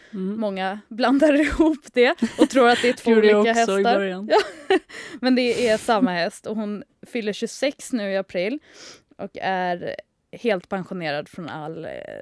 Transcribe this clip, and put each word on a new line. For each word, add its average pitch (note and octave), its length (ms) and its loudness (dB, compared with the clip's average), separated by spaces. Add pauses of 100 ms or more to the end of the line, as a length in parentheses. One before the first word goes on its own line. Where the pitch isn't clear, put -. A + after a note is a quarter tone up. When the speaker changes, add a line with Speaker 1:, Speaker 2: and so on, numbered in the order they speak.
(120)
Speaker 1:
Mm. G3+ 280 -6
Speaker 2:
Många G3 480 -4
blandar C4 440 4
<laughs> C#4+ 80 4
ihop D#4 380 2 (140)
det B3 180 4 (280)
och - 120 6
tror A#3+ 180 4
att A#3+ 140 2
det A#3+ 60 2
är B3+ 40 4
Speaker 1:
<laughs> - 120 -12
Speaker 2:
två A#3+ 60 2
Speaker 1:
Gjorde G#3+ 160 6
jag G#3 140 6
Speaker 2:
olika A3+ 200 2
Speaker 1:
också A3+ 120 2
i G3 40 0
Speaker 2:
hästar. - 220 2
Speaker 1:
början. G3 320 -4
Speaker 2:
Ja. E4+ 80 4 (640)
<laughs> - 200 -16
Men B3+ 140 2
det A#3+ 340 2
är A3 100 4
samma G3+ 340 2
häst F3 340 -4
och G#3+ 100 -6
hon G#3 260 -6 (240)
fyller G#3+ 260 -4
tjugosex - 600 -6
nu G3+ 200 -4
i F#3+ 40 -2
april G3 420 -4 (580)
och G3+ 180 -12
är F3+ 640 -6 (460)
helt G3+ 260 -2
pensionerad E3+ 600 -8
från E3+ 200 -14
all, D#3+ 360 -12
eh, D#2 60 -12 (320)